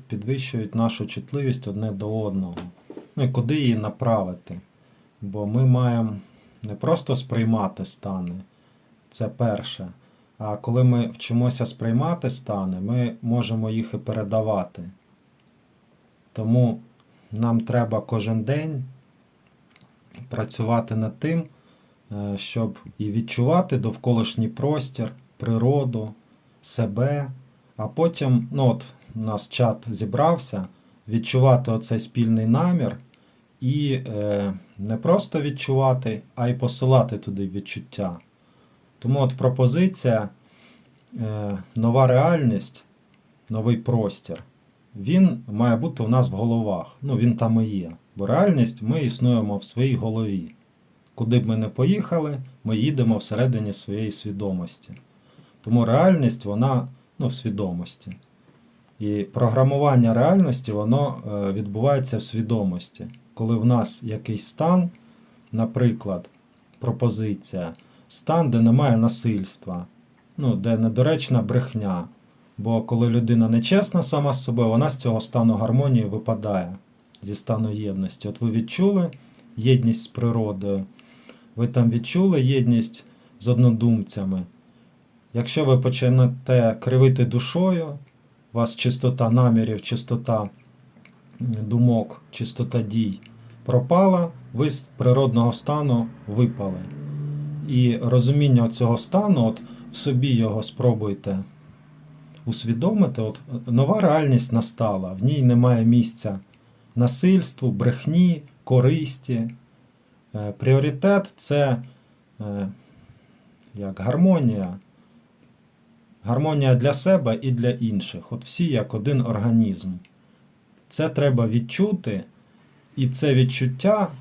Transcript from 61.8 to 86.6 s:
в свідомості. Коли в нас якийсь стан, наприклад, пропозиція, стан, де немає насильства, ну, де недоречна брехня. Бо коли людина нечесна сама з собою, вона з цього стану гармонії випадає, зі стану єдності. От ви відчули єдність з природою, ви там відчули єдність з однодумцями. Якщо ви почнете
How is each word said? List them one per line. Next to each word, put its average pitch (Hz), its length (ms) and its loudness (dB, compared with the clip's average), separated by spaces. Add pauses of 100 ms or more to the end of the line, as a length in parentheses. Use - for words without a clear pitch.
в 98 60 -6
свідомості. 104 840 -4 (280)
Коли 113 220 -2
в 110 80 0
нас 120 380 0
якийсь 107 440 -8
стан, 175 440 0 (640)
наприклад, 113 760 -2 (500)
пропозиція, 101 920 -4 (360)
стан, 160 420 0
де 117 100 2
немає 117 360 4
насильства, 101 920 -2 (500)
ну, 127 180 0
де 110 240 0
недоречна 120 640 2
брехня. 101 640 -2 (540)
Бо 113 240 0
коли 117 280 0
людина 113 380 4
нечесна 175 540 2
сама 143 300 0
з 131 120 -6
собою, 117 240 0
вона 127 220 2
з - 60 -6
цього 113 240 -2
стану 113 340 2
гармонії 117 500 2
випадає, 101 720 -4 (460)
зі 101 120 -10
стану 110 380 -2
єдності. 98 560 -6
От 101 120 -10
ви 117 100 0
відчули 175 600 0 (460)
єдність 117 460 2
з - 40 -10
природою, 104 800 -2 (720)
ви 120 120 0
там 120 220 2
відчули 170 500 2
єдність 127 640 2 (360)
з 107 80 -2
однодумцями. 110 920 2 (920)
Якщо 120 300 -2
ви 131 140 6
почнете 127 1000 2